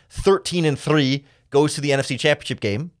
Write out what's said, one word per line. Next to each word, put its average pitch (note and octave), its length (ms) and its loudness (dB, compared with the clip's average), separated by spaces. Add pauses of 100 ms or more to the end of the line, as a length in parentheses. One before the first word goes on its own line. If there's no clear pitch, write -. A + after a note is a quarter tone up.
thirteen F#3 560 0
and C#3+ 140 0
three, C#3 460 0 (260)
goes D3 240 2
to D3 80 -8
the C#3+ 100 0
N C3+ 60 2
F C#3 80 -2
C C3 100 -6
Championship D3 440 -2
game A#2 400 -4